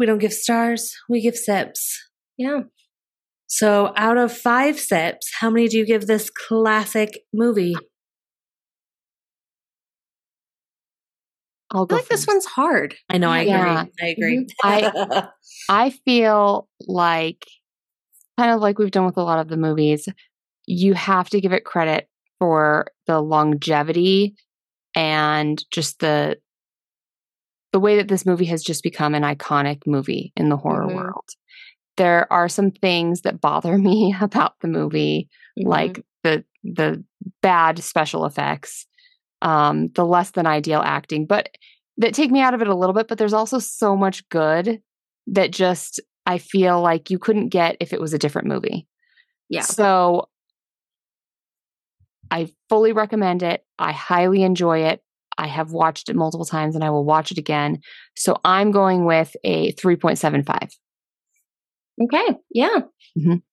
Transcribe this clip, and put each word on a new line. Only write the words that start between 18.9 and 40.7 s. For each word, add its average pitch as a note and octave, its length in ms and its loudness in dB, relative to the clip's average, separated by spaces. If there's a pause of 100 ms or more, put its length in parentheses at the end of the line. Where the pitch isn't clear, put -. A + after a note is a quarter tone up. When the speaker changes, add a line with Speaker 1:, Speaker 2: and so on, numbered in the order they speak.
Speaker 3:
done F#3 160 2
with F3+ 100 -2
a F#3 60 0
lot E3+ 160 0
of D#3+ 100 -2
the D#3+ 80 -6
movies, D#3 520 0 (580)
you F#3 280 2
have F#3 360 -2
to G#3 100 0
give F#3 120 0
it F#3 120 0
credit D#3+ 440 -2 (320)
for D#3 480 2 (180)
the D#3+ 140 2
longevity D#3 1120 0 (640)
and D3+ 720 0
just - 300 -6
the, D3+ 360 0 (1400)
the F#3+ 80 2
way G#3 160 4
that G3+ 120 0
this F#3+ 180 -2
movie F3+ 200 2
has E3 160 -4
just D#3+ 200 -6
become D3+ 320 -2
an D3 80 0
iconic C#3+ 640 -2
movie C#3 500 -4
in D#3 120 0
the D3 80 2
horror D3+ 300 -4
Speaker 2:
Mm-hmm. F#3 100 -6
Speaker 3:
world. - 320 -12 (680)
There F3 320 4
are F3 200 4
some G3 220 2
things F3 500 0
that - 180 -4
bother E3 380 0
<laughs> - 0 -
me G3 420 4
about - 400 0
the E3+ 80 -6
movie, D#3 600 -2 (300)
Speaker 2:
Mm-hmm. F#3+ 120 -2
Speaker 3:
like E3+ 340 -2 (180)
the, D#3 220 -2 (180)
the E3 400 -4 (380)
bad E3+ 420 2
special D#3+ 440 -2
effects, D3 600 -8 (540)
um, D#3 540 2
the F3 100 2
less F3 280 2
than E3+ 140 -2
ideal D3+ 380 0